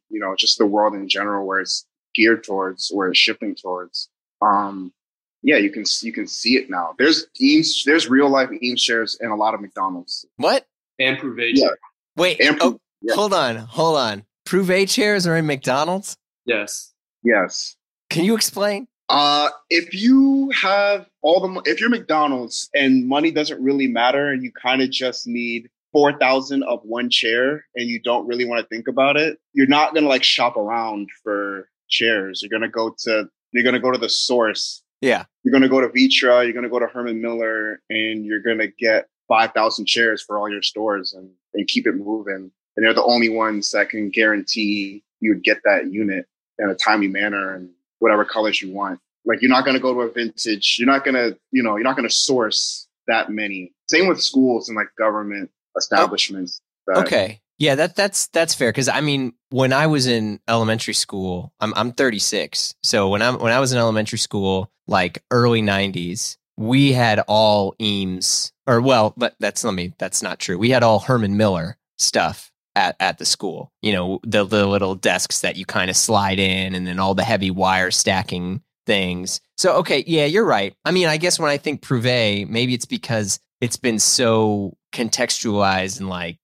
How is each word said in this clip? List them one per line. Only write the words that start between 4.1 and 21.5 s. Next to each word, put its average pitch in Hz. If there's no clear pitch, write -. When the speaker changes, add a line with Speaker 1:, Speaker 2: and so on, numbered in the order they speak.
Speaker 1:
Um, 101
yeah, 143
you 101
can 107
s-, -
you 110
can 104
see 120
it -
now. 87
There's 156
Eames, 151
there's 156
real 135
life 135
Eames 123
chairs 113
in 113
a 107
lot 110
of 107
McDonald's. 95
Speaker 2:
What? 196
Speaker 3:
And 131
Prouvé 120
Speaker 1:
Yeah. 135
Speaker 3:
chair. -
Speaker 2:
Wait, 170
Speaker 1:
And 135
Prou-, 123
Speaker 2:
oh, -
Speaker 1:
yeah. 113
Speaker 2:
hold 202
on, 131
hold 156
on. 107
Prouvé 185
chairs 202
are 165
in 165
McDonald's? 151
Speaker 3:
Yes. 107
Speaker 1:
Yes. 104
Speaker 2:
Can 160
you 220
explain? 208
Speaker 1:
Uh, 147
if 170
you 269
have 202
all 170
the 185
mo-, 185